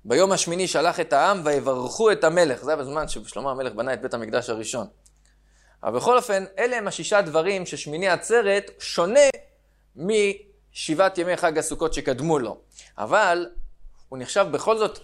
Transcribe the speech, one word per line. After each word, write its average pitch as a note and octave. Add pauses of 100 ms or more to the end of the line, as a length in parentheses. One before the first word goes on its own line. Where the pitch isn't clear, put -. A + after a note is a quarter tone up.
"ביום E3+
השמיני F3
שלח E3
את D#3+
העם F#3
ויברכו C3+
את F3
המלך." D#3+
זה C#3
היה D#3
בזמן C#3+
ששלמה A#2+
המלך B2+
בנה B2
את A2+
בית B2
המקדש A#2
הראשון. A2 (960)
אבל A2
בכל A#3+
אופן, G3+ (140)
אלה B3
הם G#3
השישה F#3
דברים E3
ששמיני D#3
עצרת G3
שונה G3+ (760)
משבעת F#3+
ימי E3+
חג D#3+
הסוכות D3+
שקדמו D3
לו. A2+ (380)
אבל F3 (600)
הוא C3
נחשב F#3
בכל G#3
זאת G#3